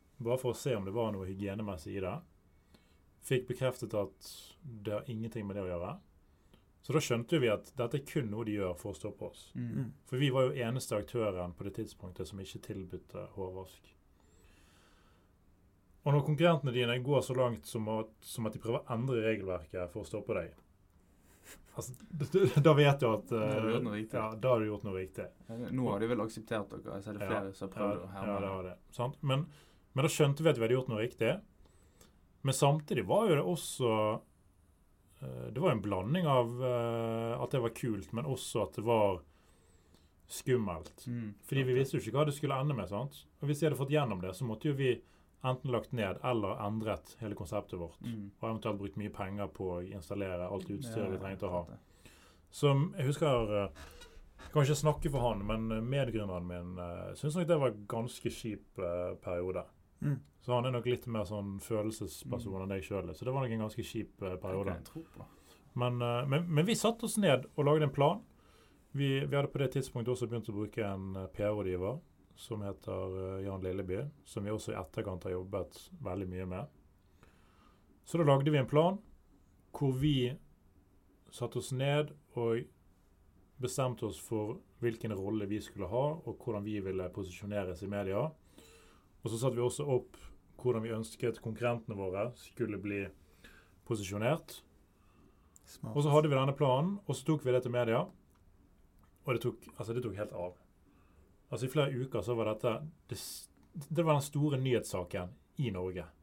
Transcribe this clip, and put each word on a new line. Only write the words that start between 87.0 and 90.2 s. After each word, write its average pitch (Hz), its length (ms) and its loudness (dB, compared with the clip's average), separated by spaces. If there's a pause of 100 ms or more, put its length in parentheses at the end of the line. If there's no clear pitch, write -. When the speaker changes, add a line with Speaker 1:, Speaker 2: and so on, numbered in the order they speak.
Speaker 1:
posisjoneres 95 720 -4
i 95 40 -6
media. 98 320 0 (1040)
Og - 80 -6
så 113 80 -2
satte 127 160 2
vi 117 60 0
også 123 260 0
opp 127 280 0 (440)